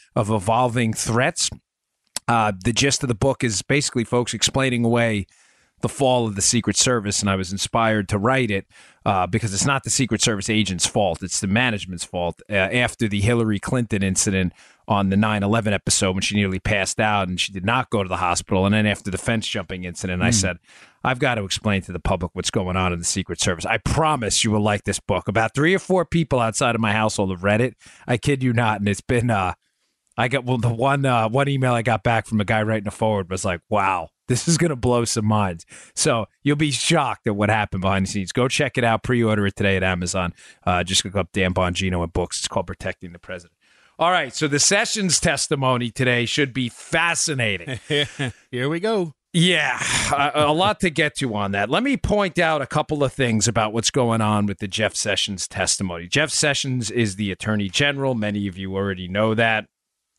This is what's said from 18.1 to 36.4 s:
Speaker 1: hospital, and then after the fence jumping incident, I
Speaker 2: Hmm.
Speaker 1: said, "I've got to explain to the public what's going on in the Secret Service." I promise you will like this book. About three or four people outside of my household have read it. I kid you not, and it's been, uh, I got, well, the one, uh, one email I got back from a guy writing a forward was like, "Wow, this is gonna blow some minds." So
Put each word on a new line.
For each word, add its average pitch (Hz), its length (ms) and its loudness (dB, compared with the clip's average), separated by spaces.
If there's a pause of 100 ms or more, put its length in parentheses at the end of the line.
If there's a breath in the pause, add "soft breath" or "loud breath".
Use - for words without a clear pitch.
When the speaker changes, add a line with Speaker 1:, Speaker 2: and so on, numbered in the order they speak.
Speaker 1:
hospital, 92 480 0
and 101 80 4
then 107 140 2
after 101 240 -2
the 95 60 -4
fence 113 300 -2
jumping 92 360 -8
incident, 90 400 -4
I 90 40 4
Speaker 2:
Hmm. 90 40 4
Speaker 1:
said, 95 260 0 (460 loud breath)
"I've 127 160 0
got 127 160 0
to 107 80 -2
explain 98 400 0
to - 80 -12
the 87 80 -6
public 87 340 -2
what's 92 180 -4
going 92 260 0
on 92 160 2
in 87 40 -2
the 85 80 -8
Secret - 360 -4
Service." 87 240 -2
I 117 120 0
promise 143 640 0
you 110 80 2
will 107 120 4
like 104 220 0
this 101 140 -2
book. - 280 -2
About 110 260 0
three 160 220 2
or 185 40 0
four 180 260 0
people 160 340 0
outside 117 340 0
of 113 80 -2
my 107 120 2
household 107 380 0
have 90 120 -6
read 104 180 4
it. 127 140 -2 (320 loud breath)
I 123 100 0
kid 139 240 0
you 127 120 2
not, 113 260 2
and 101 80 0
it's 101 140 0
been, 120 280 0
uh, 95 240 0 (640)
I 120 120 0
got, 127 160 -2
well, 127 120 0
the 117 120 0
one, 135 360 0
uh, 120 220 2
one 139 220 0
email 131 240 2
I 117 80 2
got 113 200 0
back 117 240 2
from 110 140 0
a 104 60 0
guy 107 180 2
writing 107 240 -2
a 104 40 -4
forward 104 380 0
was 92 140 -4
like, 90 160 -2 (100)
"Wow, 95 400 0 (200)
this 123 180 0
is 165 100 4
gonna 165 200 0
blow 120 260 2
some 113 220 -2
minds." 104 400 0 (300 loud breath)
So 117 320 0 (160)